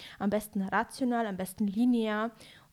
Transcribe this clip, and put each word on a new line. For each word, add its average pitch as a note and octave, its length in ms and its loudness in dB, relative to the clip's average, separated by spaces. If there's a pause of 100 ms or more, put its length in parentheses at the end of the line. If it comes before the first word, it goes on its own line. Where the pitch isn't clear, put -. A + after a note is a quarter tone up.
(180)
Am G3+ 120 2
besten G3+ 320 -2
rational, A#3 640 0
am F#3+ 100 -4
besten F#3+ 300 -2
linear A3 640 2 (420)